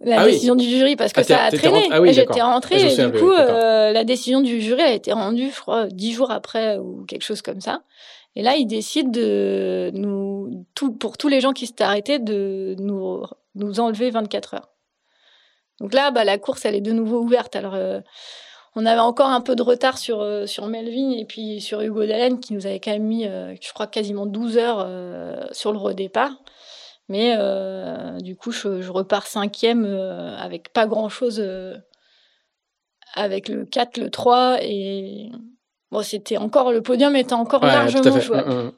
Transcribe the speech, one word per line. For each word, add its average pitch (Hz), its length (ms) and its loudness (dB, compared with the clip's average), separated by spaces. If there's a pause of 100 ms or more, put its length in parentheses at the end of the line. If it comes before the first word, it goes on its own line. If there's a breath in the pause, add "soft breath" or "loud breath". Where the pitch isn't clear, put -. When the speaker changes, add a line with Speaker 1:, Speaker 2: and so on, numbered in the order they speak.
Speaker 1:
la 226 200 4
Speaker 2:
Ah 202 60 8
oui. 247 60 8
Speaker 1:
décision 247 220 4
du 247 140 4
jury, 262 260 4
parce - 180 -2
que - 80 2
Speaker 2:
Ah, 240 40 6
t'es, - 100 6
Speaker 1:
ça - 100 4
a - 60 4
Speaker 2:
t'étais 151 140 0
Speaker 1:
traîné. - 160 6
Speaker 2:
rentré, 370 160 2
ah 156 40 6
oui, 175 120 10
Speaker 1:
J'étais - 220 8
Speaker 2:
d'accord. 240 180 4
Speaker 1:
rentrée, - 240 0
Speaker 2:
Ah, - 20 6
je 381 60 8
me - 20 6
Speaker 1:
et 285 40 6
Speaker 2:
souviens 254 160 4
Speaker 1:
du 247 60 0
Speaker 2:
plus, - 100 2
Speaker 1:
coup, 359 140 8
Speaker 2:
d'accord. 247 200 6
Speaker 1:
euh, 220 360 4
la 226 120 2
décision 254 380 0
du 233 180 0
jury, 233 200 0
elle 302 120 6
a - 20 4
été - 180 -4
rendue, 233 400 -2
je - 80 -14
crois, 226 280 -2
dix 190 240 -6
jours 247 180 0
après, 214 480 -2
ou 190 300 -12
quelque - 160 -10
chose - 180 -8
comme 196 180 -10
ça. 254 220 -8 (540 soft breath)
Et 208 60 -8
là, 240 120 2
ils 285 120 2
décident 226 440 -2
de 196 840 0
nous, 196 720 -6 (100)
tout, 269 160 -4
pour 220 260 -8
tous - 100 -2
les 269 120 2
gens 262 120 2
qui 254 140 -8
s'étaient - 160 -4
arrêtés, 208 380 0
de 196 580 -4
nous, 190 440 -6 (340)
nous 202 240 -4
enlever 233 300 0
vingt-quatre 208 440 -6
heures. - 140 -12 (1120)
Donc 208 140 -8
là, 277 180 2
bah, 233 100 2
la 202 160 2
course, - 260 -6
elle 208 120 -2
est 202 40 -2
de 214 120 -4
nouveau 226 260 0
ouverte. 233 380 0
Alors, 196 180 -8
euh, 190 260 -4 (760 loud breath)
on 220 100 0
avait 233 140 2
encore 240 300 4
un 247 100 2
peu 254 160 -2
de 240 60 0
retard 247 360 2
sur, 220 220 -4
euh, 208 260 -4
sur 208 220 -10
Melvin 233 420 -4
et 226 140 -4
puis 214 360 -10
sur 208 200 -6
Hugo 214 260 -2
Dallène, 240 320 0
qui 226 160 -10
nous 196 140 -6
avait 196 100 -6
quand 208 140 -6
même 208 120 -2
mis, 220 220 -2
euh, 185 340 -8
je - 120 -16
crois, 208 160 -8
quasiment 202 380 -6
douze 226 320 -4
heures, 226 280 0
euh, 180 640 -12
sur - 220 -6
le 214 60 -4
redépart. 196 520 -2 (800 soft breath)
Mais, 226 280 0
euh, 190 840 -6
du 185 160 -12
coup, 233 160 -10
je, 196 280 -6
je 185 100 -10
repars 190 360 -2
cinquième, 226 580 0
euh, 190 540 -6
avec 175 340 -12
pas 220 140 4
grand-chose, 214 580 -4
euh, 190 300 -10 (1400)
avec 196 340 -4
le 214 180 -6
quatre, 240 320 -4
le - 100 -6
trois, 254 540 4
et 196 640 -8 (600)
bon, 214 120 -4
c'était 202 360 -6
encore, 247 340 2
le 226 80 2
podium 254 360 2
était 254 180 0
encore 233 280 2
Speaker 2:
Ouais, - 60 6
Speaker 1:
largement 269 340 4
Speaker 2:
tout 262 60 10
à 269 40 6
fait. 262 80 4
Speaker 1:
jouable. 226 300 0
Speaker 2:
Hum, 123 80 0
hum. 120 200 -4